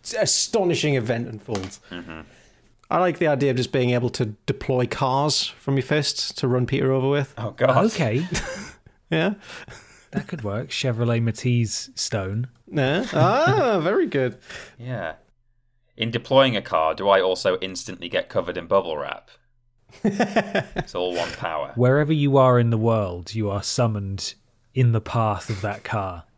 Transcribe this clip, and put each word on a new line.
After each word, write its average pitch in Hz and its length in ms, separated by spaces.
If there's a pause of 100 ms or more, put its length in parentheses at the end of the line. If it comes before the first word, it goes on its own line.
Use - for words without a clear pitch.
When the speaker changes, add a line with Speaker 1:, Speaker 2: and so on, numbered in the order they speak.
(180)
Speaker 1:
astonishing 170 760
event 117 320
unfolds. 101 540 (100)
Speaker 2:
Mm-hmm. 85 300 (680)
Speaker 1:
I 165 100
like 180 180
the 165 100
idea 139 240
of 123 60
just 123 160
being 123 160
able 123 220
to 120 160 (180)
deploy 123 400
cars 139 640
from - 280
your 131 80
fist - 540
to 135 100
run 123 180
Peter 131 280
over 135 160
with. 143 280
Speaker 2:
Oh, 110 140
God. 127 360
Speaker 3:
Okay. 151 440
Speaker 1:
<laughs> 170 60 (760)
Yeah. 170 240 (760)
Speaker 3:
That - 160
could 139 160
work. 104 260
Chevrolet 117 520
Matiz 117 760
stone. 104 500 (180)
Speaker 1:
Yeah. 156 480
Ah, 247 680
very 220 240
good. 131 300 (420)
Speaker 2:
Yeah. 113 340 (840)
In 113 140
deploying 127 480
a 92 40
car, 80 340
do 98 120
I 95 140
also 92 380
instantly 90 500
get 90 200
covered 87 280
in 85 80
bubble 87 320
wrap? 69 320 (380)
Speaker 1:
<laughs> - 360
Speaker 2:
It's - 920
all 90 200
one 85 180
power. 78 420
Speaker 3:
Wherever 139 360
you 143 260
are 127 220
in 117 120
the 113 80
world, 104 560
you 107 160
are 98 100
summoned 101 720 (400)
in 123 180
the 110 100
path 110 500
of 95 100
that 104 220
car. 92 400 (140)